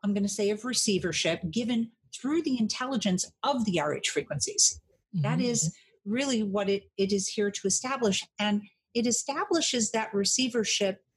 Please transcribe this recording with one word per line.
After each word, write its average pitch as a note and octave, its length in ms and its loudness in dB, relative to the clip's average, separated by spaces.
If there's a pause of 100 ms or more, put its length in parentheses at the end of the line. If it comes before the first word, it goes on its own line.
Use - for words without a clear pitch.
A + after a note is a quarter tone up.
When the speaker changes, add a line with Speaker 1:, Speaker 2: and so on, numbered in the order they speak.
Speaker 1:
I'm G3+ 100 0
gonna G3+ 160 0
say, G3+ 220 0
of G#3 120 -4
receivership F3+ 880 0
given A3+ 400 -2 (240)
through D#4 300 -2
the B3+ 160 0
intelligence G#3+ 720 0 (100)
of B3+ 240 0
the F3 140 2
R D3 160 0
H - 140 -4
frequencies. - 680 2 (320)
That F3+ 280 2
Speaker 2:
Mm-hmm. B3 100 2
Speaker 1:
is A3+ 260 0 (300)
really A#3 380 0
what G3 260 0
it, G3 140 0 (140)
it G3 140 2
is G3 160 0
here G3+ 240 0
to - 160 -2
establish. A#3+ 560 0 (160)
And G#3 220 2 (320)
it A#3 140 2
establishes C#4 840 0
that A3 220 -2
receivership G3+ 920 0 (140)